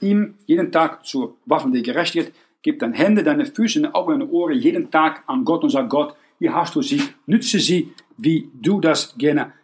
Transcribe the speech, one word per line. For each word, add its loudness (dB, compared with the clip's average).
ihm 0
jeden 2
Tag 0
zur -6
Waffen 0
der 0
Gerechtigkeit, -2
gebt -2
deine -4
Hände, 4
deine 2
Füße, -2
deine -2
Augen, 0
deine -4
Ohren 0
jeden 0
Tag 0
an -2
Gott 0
und 0
sagt, 0
"Gott, -2
hier -2
hast -2
du 0
sie, -2
nütze 0
sie, 0
wie 0
du 2
das 0
gerne 0